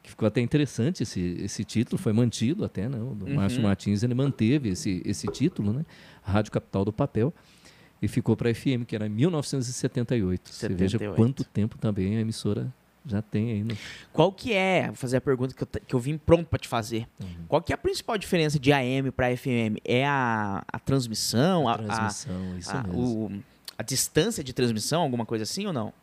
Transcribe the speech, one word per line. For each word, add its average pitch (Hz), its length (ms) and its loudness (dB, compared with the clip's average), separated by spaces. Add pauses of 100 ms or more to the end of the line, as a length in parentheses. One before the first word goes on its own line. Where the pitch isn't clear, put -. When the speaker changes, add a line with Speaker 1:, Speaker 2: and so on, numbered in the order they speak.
Speaker 1:
que - 80 -20
ficou - 180 0
até 107 140 2
interessante 143 640 0
esse, 90 360 -2
esse 101 240 -6
título, 113 340 0
foi - 140 0
mantido 120 540 2
até, 98 240 -4
né? 135 80 -6
O 113 180 -6 (100)
Speaker 2:
Uhum. - 100 -4
Speaker 1:
Márcio 98 260 2
Martins, 101 420 2
ele 123 100 2
manteve 131 560 2
esse, 92 360 -2
esse 101 220 -2
título, 104 440 0
né? 139 140 -2 (380)
Rádio 107 280 2
Capital 98 320 -2
do 104 80 0
Papel, 135 420 0 (680)
e 107 60 0
ficou 113 280 2
pra 120 140 0
F 117 220 0
M, 120 140 0
que 113 100 -6
era 107 100 -2
em 107 40 -4
mil 113 200 2
novecentos 139 400 -2
e 127 40 -6
setenta 127 440 -2
e 110 60 2
oito. 90 280 -2
Você - 180 -8
veja 95 280 2
Speaker 2:
Setenta 107 60 -2
e 104 60 -4
oito. 92 60 -6
Speaker 1:
quanto 123 280 4
tempo - 340 -2
também 104 400 0
a 113 40 0
emissora 110 520 -2 (320)
já 107 160 -2
tem 110 300 -2
aí, 104 120 -2
né? 113 120 -2 (380)
Speaker 2:
Qual 165 180 4
que 233 220 -4
é, 185 340 2
vou 107 80 -6
fazer 127 220 -2
a 123 40 2
pergunta 131 320 0
que - 80 -8
eu 151 60 -2
te-, - 180 -8
que - 80 -6
eu 131 60 2
vim 143 180 -4
pronto 165 300 2
pra 180 100 -2
te - 120 -8
fazer. 117 360 -2 (160)
Speaker 1:
Uhum. 98 60 -8 (220)
Speaker 2:
Qual 151 120 2
que - 120 -2
é - 20 0
a - 20 -20
principal 359 400 -4
diferença 160 400 0
de 135 140 4
A 143 120 4
M 131 280 0
pra 127 200 0
F 123 180 -4
M? 113 340 2
É 123 220 2
a, 113 680 0
a - 80 -8
transmissão? 135 880 2
A, 117 60 2
Speaker 1:
A - 40 0
transmissão, 104 800 -4
Speaker 2:
a, - 20 -8
Speaker 1:
isso 87 140 -10
Speaker 2:
a, 95 120 -4
Speaker 1:
mesmo. 92 180 -2
Speaker 2:
o, 110 300 -2 (460)
a 120 60 -8
distância 156 580 0
de 127 120 -8
transmissão, 120 480 2
alguma 123 240 0
coisa 110 180 -2
assim 190 220 -6
ou 196 80 -4
não? 107 300 -4